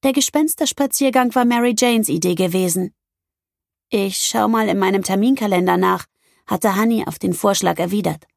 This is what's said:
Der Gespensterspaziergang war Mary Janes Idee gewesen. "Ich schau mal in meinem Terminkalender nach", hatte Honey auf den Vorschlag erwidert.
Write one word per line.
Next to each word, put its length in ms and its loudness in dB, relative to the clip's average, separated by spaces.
Der 100 0
Gespensterspaziergang 1200 0
war 120 2
Mary 300 2
Janes 340 2
Idee 240 0
gewesen. 580 -2
"Ich 300 -2
schau 300 0
mal 200 2
in 100 0
meinem 240 0
Terminkalender 760 0
nach", 260 0
hatte 300 0
Honey 300 0
auf 120 -10
den 140 -4
Vorschlag 460 0
erwidert. 480 -4